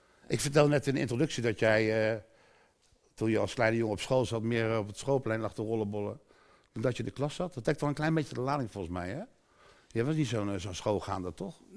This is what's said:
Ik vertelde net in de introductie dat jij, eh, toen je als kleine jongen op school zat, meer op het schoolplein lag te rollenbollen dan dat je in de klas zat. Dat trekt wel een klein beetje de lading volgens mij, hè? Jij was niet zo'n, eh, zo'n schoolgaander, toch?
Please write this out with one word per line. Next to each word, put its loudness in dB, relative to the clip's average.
Ik 0
vertelde 6
net 2
in 0
de 0
introductie 0
dat 0
jij, 4
eh, -4
toen 0
je 4
als 0
kleine 4
jongen 0
op -4
school 2
zat, -2
meer 0
op -2
het -12
schoolplein 0
lag -6
te -8
rollenbollen -4
dan -8
dat 2
je -6
in -4
de -14
klas -4
zat. -6
Dat -10
trekt 0
wel 0
een -2
klein 0
beetje -2
de -4
lading -2
volgens -6
mij, -4
hè? -8
Jij -2
was 0
niet 0
zo'n, -2
eh, -4
zo'n -8
schoolgaander, -2
toch? -8